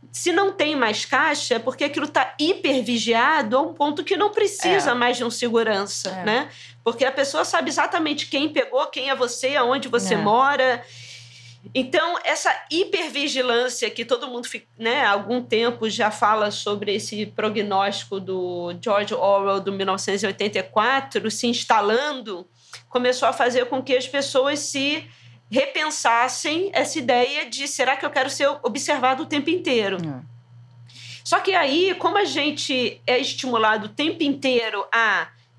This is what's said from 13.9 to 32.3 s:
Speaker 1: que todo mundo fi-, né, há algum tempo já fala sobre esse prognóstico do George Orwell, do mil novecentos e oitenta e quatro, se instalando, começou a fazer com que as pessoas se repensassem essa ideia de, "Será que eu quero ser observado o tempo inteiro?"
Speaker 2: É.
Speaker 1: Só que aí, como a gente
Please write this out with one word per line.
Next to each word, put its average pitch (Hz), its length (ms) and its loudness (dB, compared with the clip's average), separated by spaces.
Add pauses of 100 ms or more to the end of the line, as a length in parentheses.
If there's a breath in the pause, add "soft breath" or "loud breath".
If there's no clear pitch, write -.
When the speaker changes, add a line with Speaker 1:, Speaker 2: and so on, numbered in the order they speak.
Speaker 1:
que 233 140 -8
todo 254 220 -2
mundo 247 220 -10
fi-, - 180 -12 (120)
né, 240 260 2
há 214 60 4
algum 202 320 0
tempo 233 480 0
já 214 200 0
fala 214 400 2
sobre 208 440 -4
esse 208 320 -6
prognóstico 202 920 -2
do 180 640 -6
George 208 320 0
Orwell, 196 460 2
do 190 100 -4
mil 196 160 -4
novecentos 190 360 -2
e 214 40 0
oitenta 202 320 -2
e 190 40 0
quatro, 226 680 0
se 214 160 -4
instalando, 226 1000 0 (400 loud breath)
começou 247 400 2
a 254 40 4
fazer 247 340 0
com 262 160 -4
que 262 120 0
as 262 140 0
pessoas 277 520 0
se 285 440 -2 (460 loud breath)
repensassem 294 1200 0
essa 277 260 0
ideia 269 500 0
de, 277 200 -6
"Será 269 280 0
que - 80 -6
eu 294 60 -2
quero 269 200 0
ser 277 180 2 (140)
observado 269 600 0
o 302 40 -6
tempo 285 240 -2
inteiro?" 240 460 0
Speaker 2:
É. 151 260 -6 (1000 loud breath)
Speaker 1:
Só 359 160 2
que 381 140 0
aí, 349 400 2
como 339 240 0
a 415 60 4
gente 285 840 -2